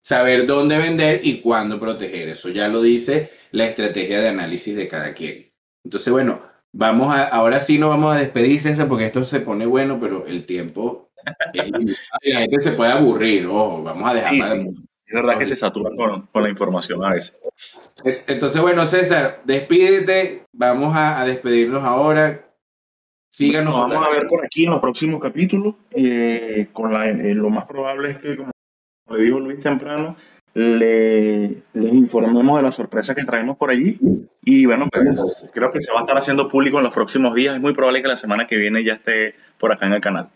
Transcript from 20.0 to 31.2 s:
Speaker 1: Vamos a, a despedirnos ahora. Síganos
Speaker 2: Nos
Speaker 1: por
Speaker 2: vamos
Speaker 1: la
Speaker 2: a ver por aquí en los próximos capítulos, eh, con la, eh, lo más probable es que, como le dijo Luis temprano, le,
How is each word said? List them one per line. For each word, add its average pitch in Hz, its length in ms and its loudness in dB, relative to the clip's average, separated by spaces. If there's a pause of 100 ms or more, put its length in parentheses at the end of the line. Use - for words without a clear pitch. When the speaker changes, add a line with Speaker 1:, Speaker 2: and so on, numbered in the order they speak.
Speaker 1:
Vamos 127 440 0
a, 151 240 0
a 127 60 0
despedirnos 127 580 0
ahora. 147 640 2 (840)
Síganos 151 420 0
Speaker 2:
Nos 123 120 0
Speaker 1:
por 120 100 -2
Speaker 2:
vamos 151 140 0
Speaker 1:
la 151 80 2
Speaker 2:
a - 20 2
ver - 100 -2
por 165 160 0
aquí 156 200 0
en 170 80 0
los 143 80 0
próximos 147 400 -2
capítulos, 185 540 -2 (180)
eh, 117 800 0
con 110 200 -4
la, 110 160 0
eh, 101 260 -2
lo 104 160 0
más - 160 -2
probable 139 440 -6
es 139 80 -10
que, 143 180 -8
como 131 140 -12 (600)
le 110 140 0
dijo 127 160 2
Luis 135 200 -8
temprano, 147 560 -4 (380)
le, 110 1080 2 (100)